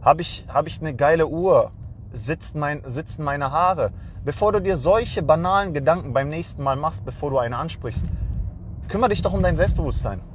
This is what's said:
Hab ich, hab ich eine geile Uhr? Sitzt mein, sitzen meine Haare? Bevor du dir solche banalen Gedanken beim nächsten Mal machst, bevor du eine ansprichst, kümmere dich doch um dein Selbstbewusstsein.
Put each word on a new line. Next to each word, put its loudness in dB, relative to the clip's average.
Hab 6
ich, -8
hab 2
ich -10
eine -4
geile 4
Uhr? 4
Sitzt -6
mein, -4
sitzen -8
meine -2
Haare? 2
Bevor 2
du 2
dir 2
solche 2
banalen 2
Gedanken 0
beim 0
nächsten -8
Mal 2
machst, -4
bevor -6
du 2
eine -2
ansprichst, -4
kümmere 2
dich 0
doch 0
um 0
dein 4
Selbstbewusstsein. 0